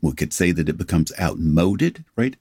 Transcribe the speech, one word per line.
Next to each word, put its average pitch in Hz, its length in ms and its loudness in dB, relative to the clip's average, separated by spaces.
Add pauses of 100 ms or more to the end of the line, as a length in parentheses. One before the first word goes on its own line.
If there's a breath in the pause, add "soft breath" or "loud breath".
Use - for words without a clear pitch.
we 80 120 0
could - 200 -4
say 90 200 2
that 78 160 -2
it 76 80 -2
becomes 80 420 0
outmoded, 90 840 0 (100)
right, 127 260 -2